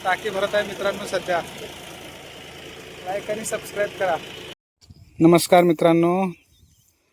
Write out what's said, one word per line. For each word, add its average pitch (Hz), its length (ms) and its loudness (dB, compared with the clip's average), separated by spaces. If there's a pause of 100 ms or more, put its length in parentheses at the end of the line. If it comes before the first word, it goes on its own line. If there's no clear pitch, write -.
टाकी 185 260 -2
भरत 196 260 -2
आहे 208 120 0
मित्रांनो 196 380 -6
सध्या. 180 360 -2 (1600)
लाईक 196 260 -6
आणि 214 140 -6
सबस्क्राईब 208 440 -4
करा. 180 260 -2 (1040)
नमस्कार 170 440 8
मित्रांनो, 170 640 4 (840)